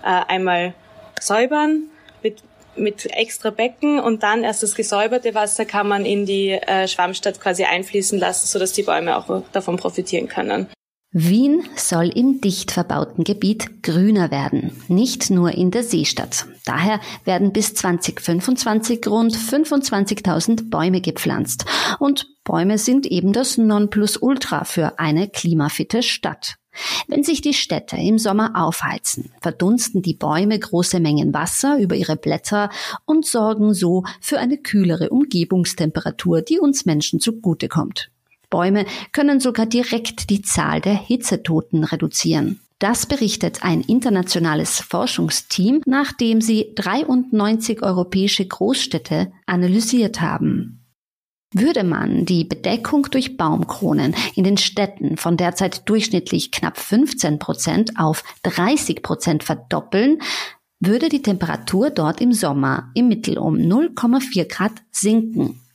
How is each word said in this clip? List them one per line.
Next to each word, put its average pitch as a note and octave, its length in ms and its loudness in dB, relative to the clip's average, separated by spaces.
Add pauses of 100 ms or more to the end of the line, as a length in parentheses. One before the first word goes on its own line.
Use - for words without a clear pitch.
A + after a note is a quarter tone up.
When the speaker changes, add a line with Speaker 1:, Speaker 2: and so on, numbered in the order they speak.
Speaker 1:
äh, F3+ 240 2
einmal F3+ 460 0 (460)
säubern D4 640 2 (380)
mit, A3 200 -4 (340)
mit G#3 300 -4
extra - 440 -4
Becken B3+ 480 0
und A3 240 0
dann G#3+ 220 0
erst G#3+ 180 -2
das G#3+ 120 -2
gesäuberte A3 600 0
Wasser G#3+ 300 0
kann G3+ 240 -2
man G3+ 160 0
in G3+ 220 0
die, G3 240 0
äh, F#3+ 360 0
Schwammstadt F#3 540 -2
quasi F3+ 240 0
einfließen G3 540 -2
lassen, F3+ 280 -2
sodass F#3 260 -2
die G3+ 100 -2
Bäume E3+ 340 0
auch F#3+ 260 -4 (100)
davon F#3 260 -2
profitieren F3+ 500 -4
können. G3 380 -4 (500)
Speaker 2:
Wien A#3+ 460 4 (140)
soll E3+ 320 0
im C4 320 2
dicht - 320 -2
verbauten E3 500 -2
Gebiet G#3 640 -2
grüner F3+ 480 4
werden, C#3 560 -4
nicht A3 420 0
nur F3 220 4
in F3+ 180 2
der A#3 140 0
Seestadt. - 600 -2 (180)
Daher F3+ 340 0 (260)
werden F#3+ 280 2
bis G#3 220 0
zwanzig - 460 -2
fünfundzwanzig A3+ 880 0
rund A3+ 300 2
fünfundzwanzigtausend A3+ 1300 0
Bäume F3 300 2
gepflanzt. - 680 -4 (340)
Und C#4 260 0 (160)
Bäume F#3 360 2
sind B3+ 280 2
eben F#3 260 2
das B3+ 240 0
Nonplusultra G#3 1080 2
für - 340 -2
eine D#3+ 300 2
klimafitte D#3+ 720 0
Stadt. - 540 -6 (500)
Wenn - 160 0
sich D#4 200 0
die D4 120 0
Städte - 400 -4
im F3 240 2
Sommer A3 380 0
aufheizen, - 720 -4 (100)
verdunsten G3 600 0
die F#3 120 -2
Bäume F#3+ 440 0
große F3+ 400 0
Mengen D3+ 340 2
Wasser C4 460 0
über F3+ 160 2
ihre D#3+ 220 -2
Blätter G3+ 540 -2 (340)
und D#4 200 2
sorgen G#3+ 480 2
so F3+ 300 2 (180)
für C#4 200 -2
eine C4+ 180 0
kühlere F3 520 2
Umgebungstemperatur, F3 1300 0
die D#4+ 160 0
uns C#4 280 2
Menschen D3+ 340 0
zugutekommt. - 880 -2 (400)
Bäume F#3+ 340 2 (260)
können C#4+ 300 4
sogar A#3 260 0
direkt A#3 640 -2
die G3+ 120 2
Zahl D3+ 380 0
der G3+ 140 2
Hitzetoten E3+ 880 0
reduzieren. D#3+ 760 -2 (180)
Das A3 280 0
berichtet A3 580 -2
ein E3 160 2
internationales F3+ 1000 0
Forschungsteam, F#3+ 1080 0
nachdem B3+ 540 2
sie A3 360 0
dreiundneunzig A3 1080 0
europäische F#3 640 0
Großstädte F3+ 840 -2 (140)
analysiert G3+ 720 2
haben. - 680 -2 (640)
Würde B3 300 2
man - 440 0
die E3+ 180 2
Bedeckung A#3+ 640 -2
durch C4 260 -2
Baumkronen D#3+ 800 0 (220)
in F#3+ 80 2
den G3 140 4
Städten G3 580 -2
von E3+ 200 0
derzeit F3 520 -2
durchschnittlich G3+ 640 0
knapp - 260 -4
fünfzehn G3+ 640 0
Prozent G3 580 -2
auf D#3 240 2 (220)
dreißig F3+ 580 0
Prozent D#3+ 400 -2
verdoppeln, G#3 800 0 (580)
würde A#3 300 2
die G3 140 0
Temperatur F#3 680 0
dort D3+ 300 -2
im B3 120 4
Sommer C#3 600 0
im A#3+ 140 4
Mittel - 280 0
um D#3 220 0
null A3 360 2
Komma B3 260 2
vier G3 240 -2
Grad G#3+ 280 -4 (200)
sinken. A3 680 0 (140)